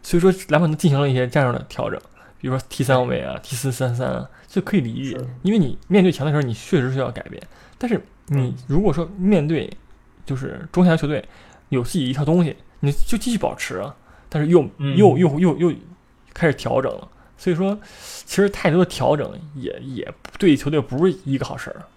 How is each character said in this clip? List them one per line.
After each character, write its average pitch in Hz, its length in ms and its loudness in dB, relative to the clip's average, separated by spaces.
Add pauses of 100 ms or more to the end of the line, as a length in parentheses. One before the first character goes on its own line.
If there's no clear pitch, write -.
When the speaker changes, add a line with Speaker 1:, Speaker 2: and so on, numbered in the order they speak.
Speaker 1:
所 - 120 -2
以 170 60 4
说 185 100 6 (180)
兰 151 120 4
帕 170 60 2
德 156 80 0
进 160 160 4
行 139 100 2
了 143 80 0
一 131 40 0
些 127 140 0
战 135 200 2
术 120 40 0
的 - 160 -6
调 - 220 -6
整， - 100 -8 (400)
比 131 80 -8
如 131 100 -2
说 127 120 -8
踢 - 140 -4
三 127 120 2
后 127 100 2
卫 123 140 -4
啊， 64 140 -8
Speaker 2:
对。 - 80 -12
Speaker 1:
踢 - 140 -10
四 131 160 -4
三 123 220 -2
三 127 140 -4
啊， 127 220 -6 (180)
就 - 140 -2
可 - 160 0
以 156 40 4
理 123 280 -6
解， - 80 -8
Speaker 2:
是。 127 100 -10 (140)
Speaker 1:
因 190 100 0
为 226 60 4
你 151 200 2 (100)
面 185 160 6
对 180 80 6
强 131 120 -4
的 151 80 0
时 143 40 0
候， 151 80 2
你 120 100 -4
确 - 260 -2
实 131 140 -2
需 135 60 -4
要 123 100 -2
改 - 140 -12
变。 - 180 -16 (380)
但 240 100 -4
是 214 100 0 (280)
你 127 280 -2 (120)
如 143 120 2
果 202 140 2
说 165 240 -4
面 185 280 2
对 160 240 -2 (540)
就 139 120 -6
是 127 360 -10
中 180 140 4
下 175 60 6
游 160 60 4
球 147 100 -2
队， 147 120 -2
Speaker 2:
嗯。 - 80 -12 (420)
Speaker 1:
有 127 120 0
自 120 160 -4
己 131 100 0
一 127 60 -2
套 143 100 -2
东 170 200 4
西， 147 120 -2 (260)
你 143 100 2
就 - 260 2
继 240 140 -2
续 226 80 0
保 - 160 -2
持 - 240 -8
啊， 104 160 -8 (340)
但 151 120 -2
是 151 60 0
又， 165 160 6 (140)
Speaker 2:
嗯。 139 180 -4
Speaker 1:
又， 180 220 8
又， 156 220 2
又， 170 180 2
又 160 160 0 (580)
开 - 160 0
始 - 60 2
调 - 260 -2
整 131 120 -2
了。 - 160 -12 (280)
所 - 160 -4
以 165 40 2
说， 196 220 -2 (460)
其 - 120 -10
实 196 140 4
太 190 220 0
多 170 80 4
的 180 100 4
调 139 280 0
整 - 120 -6 (240)
也， - 280 -10
也 131 320 -12 (260)
对 165 160 6
球 147 140 -4
队 151 100 0
不 135 260 -2
是 185 80 4 (120)
一 135 120 -2
个 - 60 -4
好 - 140 -10
事 - 140 -12
儿 - 120 -16 (140)